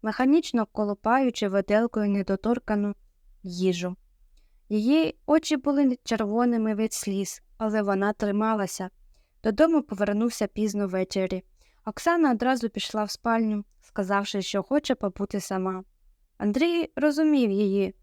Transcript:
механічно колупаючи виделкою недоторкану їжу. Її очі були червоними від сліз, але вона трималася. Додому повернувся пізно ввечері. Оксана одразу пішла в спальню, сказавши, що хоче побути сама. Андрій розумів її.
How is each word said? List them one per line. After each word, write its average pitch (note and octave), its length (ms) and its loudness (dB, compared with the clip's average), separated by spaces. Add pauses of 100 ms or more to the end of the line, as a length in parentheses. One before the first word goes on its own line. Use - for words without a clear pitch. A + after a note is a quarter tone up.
механічно B3+ 640 2
колупаючи A3 800 0
виделкою G#3 600 2
недоторкану G3+ 840 -2 (480)
їжу. F3+ 540 -2 (720)
Її B3 580 2
очі D#4 300 2
були C#4 480 2
червоними A3 720 0
від A3 180 -2
сліз, G3 500 -6 (160)
але G#3+ 240 -2
вона G3 300 0
трималася. G#3 800 -2 (520)
Додому D4 400 4
повернувся G#3 640 -2
пізно G3+ 420 -2
ввечері. F#3 560 -4 (420)
Оксана E4 460 2
одразу A#3+ 360 0
пішла G#3+ 360 -6
в G3+ 60 -8
спальню, A3 540 -2 (180)
сказавши, G3+ 600 -2
що G3 200 -2
хоче C#4 320 0
побути G3+ 460 -4
сама. F#3+ 440 -4 (540)
Андрій D#4+ 580 0
розумів D4 540 2
її. G3 520 0